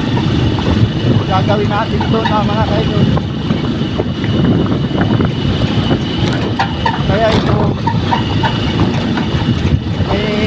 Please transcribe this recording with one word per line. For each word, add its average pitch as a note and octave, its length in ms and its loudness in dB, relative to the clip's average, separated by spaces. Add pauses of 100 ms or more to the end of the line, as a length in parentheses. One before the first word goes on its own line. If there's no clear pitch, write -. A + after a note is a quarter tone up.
(1300)
gagawin G3+ 400 2
natin A3 400 -2
doon, A3 220 2
ah, G#3+ 100 2
mga A3 320 0
kaidol. - 340 2 (4000)
Kaya A3 220 2 (100)
ito, - 220 2 (2500)
may, G#3 160 0 (220)